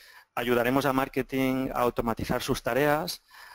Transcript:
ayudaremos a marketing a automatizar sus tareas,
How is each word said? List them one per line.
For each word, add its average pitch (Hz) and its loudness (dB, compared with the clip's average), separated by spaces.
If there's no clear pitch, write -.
ayudaremos 123 2
a 131 2
marketing 131 -2
a 127 -2
automatizar 120 -2
sus - -4
tareas, 147 0